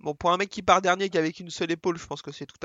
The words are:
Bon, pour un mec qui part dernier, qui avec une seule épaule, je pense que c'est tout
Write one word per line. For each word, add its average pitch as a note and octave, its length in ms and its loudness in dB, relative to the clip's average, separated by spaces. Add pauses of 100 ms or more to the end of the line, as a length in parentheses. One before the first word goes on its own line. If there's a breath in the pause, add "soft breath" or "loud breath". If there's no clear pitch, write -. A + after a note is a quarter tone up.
Bon, D3+ 120 -4
pour E3+ 180 0
un F3+ 60 2
mec G3 120 -2
qui - 120 -12
part F#3 200 6
dernier, F#3+ 280 2
qui F3 80 0
avec D#3 220 0
une F3 100 -14
seule E3 220 -4
épaule, E3+ 260 -2
je - 80 -16
pense D3 160 -10
que C#3+ 120 -12
c'est C#3+ 120 -14
tout - 200 -20